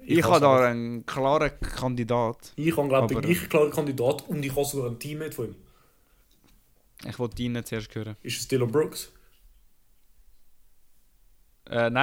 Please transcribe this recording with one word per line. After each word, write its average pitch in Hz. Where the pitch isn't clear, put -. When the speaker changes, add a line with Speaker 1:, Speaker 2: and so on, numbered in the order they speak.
Speaker 1:
Ich 165
Speaker 2:
Ich 165
Speaker 1:
habe 180
Speaker 2:
hasse 156
Speaker 1:
da 135
Speaker 2:
das. 127
Speaker 1:
einen 117
klaren 139
Kandidat. 120
Speaker 2:
Ich 160
habe, 143
glaub 131
ich, 131
Speaker 1:
Aber 147
Speaker 2:
den 165
gleichen -
klaren 151
Kandidat 139
und 147
ich 135
habe 139
sogar 139
einen 117
Teammate 151
von 117
ihm. 92
Speaker 1:
Ich 113
wollte 120
deinen 120
zuerst 110
hören. 107
Speaker 2:
Ist -
es -
Dylan 123
Brooks? -
Speaker 1:
Äh, 117
nein, 120